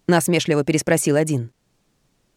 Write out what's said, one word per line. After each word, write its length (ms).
насмешливо 560
переспросил 520
один. 360